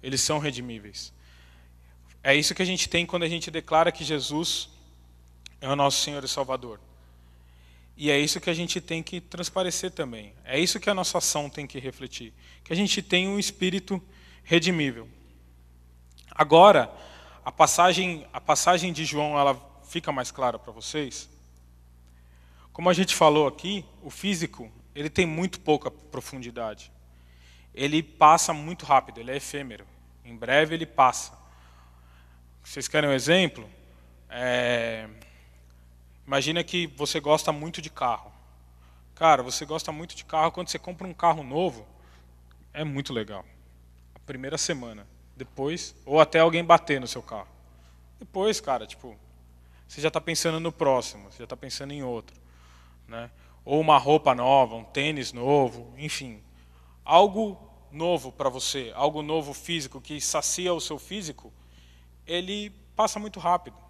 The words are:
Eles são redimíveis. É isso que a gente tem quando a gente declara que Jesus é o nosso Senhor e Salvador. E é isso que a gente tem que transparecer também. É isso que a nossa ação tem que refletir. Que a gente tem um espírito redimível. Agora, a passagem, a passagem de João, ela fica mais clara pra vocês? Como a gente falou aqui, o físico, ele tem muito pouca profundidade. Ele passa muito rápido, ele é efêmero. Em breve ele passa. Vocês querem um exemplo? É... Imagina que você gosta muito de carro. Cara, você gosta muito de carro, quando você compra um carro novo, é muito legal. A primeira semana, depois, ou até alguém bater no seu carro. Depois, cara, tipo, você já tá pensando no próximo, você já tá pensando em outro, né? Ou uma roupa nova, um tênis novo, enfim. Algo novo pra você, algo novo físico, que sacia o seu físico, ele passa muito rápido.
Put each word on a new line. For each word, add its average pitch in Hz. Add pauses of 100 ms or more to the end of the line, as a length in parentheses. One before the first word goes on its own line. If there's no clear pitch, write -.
Eles 131
são 151
redimíveis. 120 (1080)
É 139
isso 147
que 185
a 185
gente 185
tem 170
quando 175
a 165
gente 165
declara 160
que 160
Jesus 147 (920)
é 131
o 139
nosso 143
Senhor 143
e 127
Salvador. 127 (1160)
E 147
é 143
isso 156
que 180
a 170
gente 170
tem 165
que 180
transparecer 175
também. 113 (100)
É 131
isso 180
que 202
a 202
nossa 185
ação 147
tem 143
que 135
refletir. 123 (320)
Que -
a 165
gente 196
tem 185
um 202
espírito 185 (400)
redimível. 156 (1200)
Agora, 156 (520)
a 127
passagem, 175
a -
passagem 175
de 160
João, 147
ela 139 (300)
fica -
mais 131
clara 120
pra -
vocês? 127 (1400)
Como 170
a 180
gente 180
falou 151
aqui, 190 (160)
o 147
físico, 160 (220)
ele 147
tem 175
muito 170
pouca 147
profundidade. 120 (840)
Ele 151
passa 160
muito 156
rápido, 123
ele 117
é 139
efêmero. 131 (400)
Em 120
breve 139
ele 165
passa. - (1300)
Vocês -
querem 151
um -
exemplo? 135 (600)
É... 120 (1200)
Imagina 143
que 175
você 147
gosta 151
muito 156
de 156
carro. - (840)
Cara, 151
você 127
gosta 156
muito 160
de -
carro, 160
quando 170
você -
compra 180
um 180
carro 160
novo, 131 (880)
é 151
muito 139
legal. 107 (720)
A -
primeira 135
semana, 120 (280)
depois, 139 (140)
ou 147
até 156
alguém 165
bater 160
no 123
seu 123
carro. 107 (680)
Depois, 208
cara, 120
tipo, 113 (720)
você -
já 156
tá 160
pensando 165
no 165
próximo, 120
você -
já 117
tá 127
pensando 139
em 143
outro, 120 (720)
né? 117 (360)
Ou 147
uma 156
roupa 143
nova, 123
um 113
tênis 143
novo, 120
enfim. 135 (600)
Algo 196 (320)
novo 156
pra 139
você, 127
algo 147
novo 151
físico, 143
que 151
sacia 175
o 165
seu 151
físico, 156 (720)
ele 190 (240)
passa 214
muito 208
rápido. 175 (140)